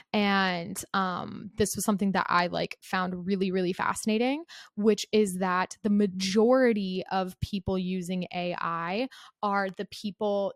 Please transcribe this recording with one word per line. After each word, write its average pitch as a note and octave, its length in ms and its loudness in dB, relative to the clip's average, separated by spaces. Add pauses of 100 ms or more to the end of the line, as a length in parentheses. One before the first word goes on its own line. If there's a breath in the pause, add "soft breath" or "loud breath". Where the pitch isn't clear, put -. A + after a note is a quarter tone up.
(120)
And, F#3+ 680 0 (140)
um, F#3 600 -4
this G#3 180 0
was G3 100 -6
something G3 280 2
that F#3 160 0
I, F3 180 4
like, F3 360 -4
found F3+ 440 -4
really, F#3+ 240 0
really F#3 220 0
fascinating, B3 720 0 (320 loud breath)
which G#3 340 2
is G3+ 300 2
that F#3 420 0
the G#3+ 80 2
majority G3+ 1200 4
of F#3 300 -2
people F#3+ 360 -2
using F#3 560 -2
A F3 280 -4
I E3+ 480 -2 (340 loud breath)
are G3+ 280 0
the G3 160 -8
people G3+ 680 -2